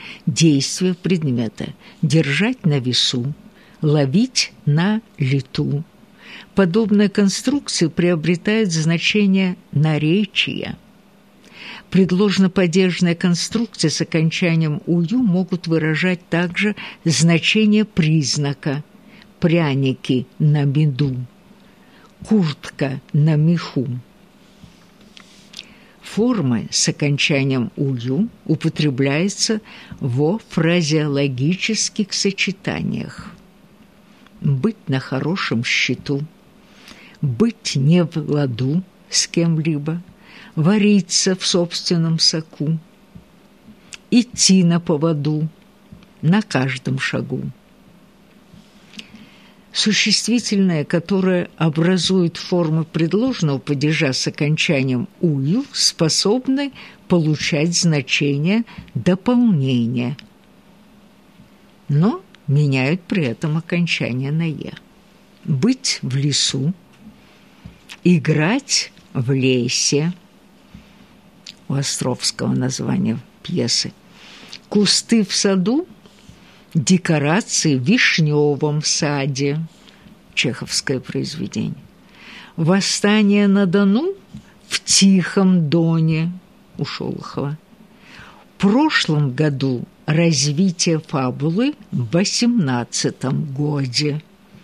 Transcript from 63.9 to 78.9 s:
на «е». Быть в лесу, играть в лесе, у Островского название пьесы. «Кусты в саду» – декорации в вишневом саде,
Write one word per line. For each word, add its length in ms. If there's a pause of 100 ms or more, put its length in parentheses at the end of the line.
на 180
«е». 240 (720)
Быть 580
в 140
лесу, 580 (1300)
играть 880 (220)
в 180
лесе, 800 (1600)
у 60
Островского 800
название 640 (240)
пьесы. 500 (760)
«Кусты 540
в 120
саду» – 520 (840)
декорации 1040
в 60
вишневом 1000
саде, 760 (760)